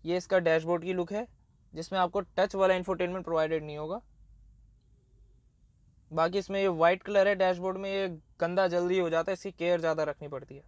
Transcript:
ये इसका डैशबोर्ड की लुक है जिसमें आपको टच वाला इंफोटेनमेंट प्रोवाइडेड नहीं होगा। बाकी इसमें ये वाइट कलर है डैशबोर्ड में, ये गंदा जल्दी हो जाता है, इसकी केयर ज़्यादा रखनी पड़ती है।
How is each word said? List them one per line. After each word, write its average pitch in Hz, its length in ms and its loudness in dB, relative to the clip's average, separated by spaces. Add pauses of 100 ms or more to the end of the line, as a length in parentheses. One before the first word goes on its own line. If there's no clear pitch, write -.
ये 170 140 -2
इसका 185 220 0
डैशबोर्ड 165 440 2
की 185 100 -4
लुक 180 200 -2
है 214 120 -4 (480)
जिसमें 170 260 -6
आपको 180 300 0
टच 190 260 0
वाला 190 180 4
इंफोटेनमेंट 180 520 -2
प्रोवाइडेड 160 380 0
नहीं 151 140 -10
होगा। 160 240 -8 (2000)
बाकी 165 280 0
इसमें 196 200 -4
ये 196 100 2
वाइट 170 340 4
कलर 196 240 4
है 202 80 4
डैशबोर्ड 185 420 0
में, 196 140 -8
ये 196 160 -2 (320)
गंदा 180 280 2
जल्दी 180 320 2
हो 170 100 0
जाता 165 220 0
है, - 20 -2
इसकी 190 180 -8
केयर 175 280 0
ज़्यादा 160 240 0
रखनी 147 240 -6
पड़ती 139 280 -12
है। 139 120 -20